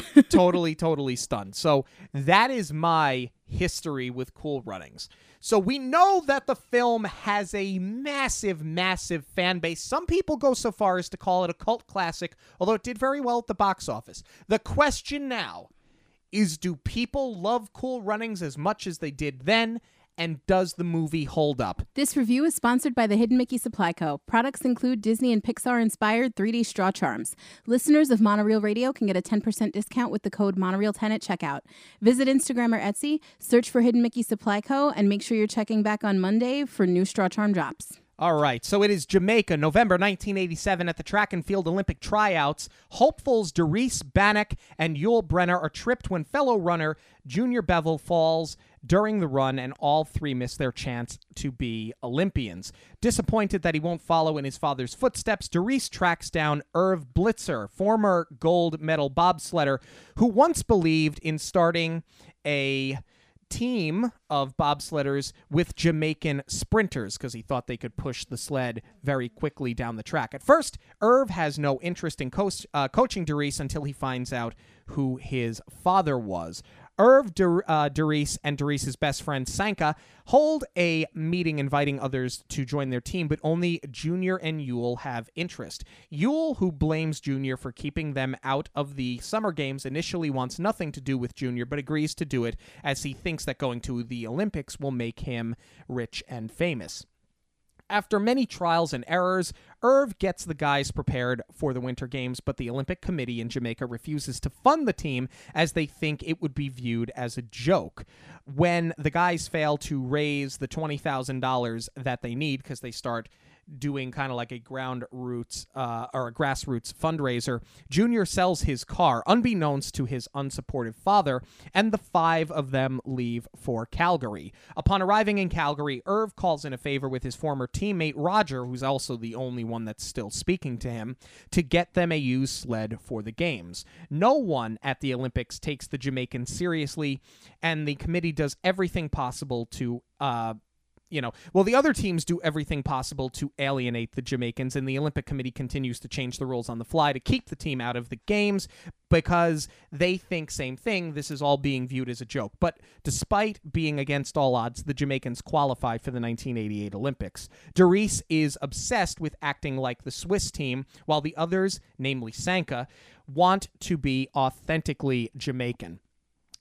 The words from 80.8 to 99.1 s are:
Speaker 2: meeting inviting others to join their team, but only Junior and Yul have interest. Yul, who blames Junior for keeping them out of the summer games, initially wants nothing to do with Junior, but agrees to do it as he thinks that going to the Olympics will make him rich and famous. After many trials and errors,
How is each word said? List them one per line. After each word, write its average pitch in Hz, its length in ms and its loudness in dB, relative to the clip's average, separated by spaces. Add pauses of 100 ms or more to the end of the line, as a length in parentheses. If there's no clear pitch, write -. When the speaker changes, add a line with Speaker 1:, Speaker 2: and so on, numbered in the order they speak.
Speaker 2:
meeting 160 460 -2
inviting 139 400 0
others 127 480 -4
to 139 160 -4
join 135 260 -2
their 123 100 -2
team, 170 280 -4
but 151 160 0
only 170 440 0
Junior 180 480 -2
and 160 240 -4
Yul 120 400 -4
have 120 360 -8
interest. - 480 -8 (280)
Yul, 277 440 0
who 185 160 0
blames 156 480 0
Junior 135 360 -4
for 127 140 -10
keeping 147 440 -6
them 135 280 -2
out 139 320 -2
of 139 220 -6
the 123 220 -4
summer 214 340 -4
games, 139 340 -6
initially 160 420 -4
wants 127 300 -4
nothing 170 320 -2
to 139 100 -12
do 135 160 -2
with 120 200 -6
Junior, 123 300 -4
but 147 120 -6
agrees 151 380 -4
to 170 80 -6
do 131 200 -2
it 117 120 -4 (260)
as 139 220 -4
he 139 80 -6
thinks - 320 -6
that 135 140 -6
going 120 240 -4
to 120 200 -4
the 117 240 -8
Olympics 156 540 -4
will 139 100 -4
make 120 300 -4
him 117 340 -4 (320)
rich 123 400 -8
and 110 240 -10
famous. 127 560 -4 (840)
After 208 300 2
many 247 240 4
trials 170 480 2
and 123 160 -4
errors, 180 460 0 (280)